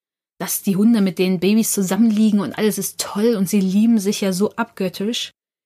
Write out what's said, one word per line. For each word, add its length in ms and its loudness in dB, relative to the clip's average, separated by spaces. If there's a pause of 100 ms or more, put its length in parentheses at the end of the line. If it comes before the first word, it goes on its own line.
(400)
dass 220 -8
die 140 0
Hunde 260 4
mit 160 -2
den 200 0
Babys 340 2
zusammenliegen 680 2
und 160 -6
alles 220 0
ist 200 -8
toll 380 -2
und 120 -2
sie 120 0
lieben 380 4
sich 240 -2
ja 100 0
so 240 -2
abgöttisch, 760 -6 (340)